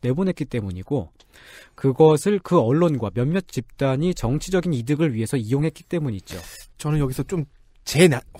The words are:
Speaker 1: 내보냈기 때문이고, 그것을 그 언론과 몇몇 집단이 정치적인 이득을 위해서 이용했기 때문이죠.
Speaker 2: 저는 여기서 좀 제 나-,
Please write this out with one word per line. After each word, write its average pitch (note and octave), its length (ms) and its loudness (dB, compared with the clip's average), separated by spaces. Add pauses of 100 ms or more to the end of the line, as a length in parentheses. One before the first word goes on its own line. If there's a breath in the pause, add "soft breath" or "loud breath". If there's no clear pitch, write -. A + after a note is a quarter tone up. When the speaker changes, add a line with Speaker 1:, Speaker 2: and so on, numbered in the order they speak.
Speaker 1:
내보냈기 D3+ 460 -2
때문이고, G2 680 -6 (640 loud breath)
그것을 D#3 680 4
그 F3 180 2
언론과 B2+ 540 2
몇몇 D3+ 320 -2
집단이 C3+ 680 -2
정치적인 E3+ 580 -2
이득을 C#3 420 0
위해서 A2 220 -2
이용했기 C3+ 480 -2
때문이죠. A#2 540 -6 (400)
Speaker 2:
저는 D3+ 200 -2
여기서 C3+ 260 -2
좀 E3 200 -4 (400)
제 E3+ 240 6
나-, B2+ 120 0 (200)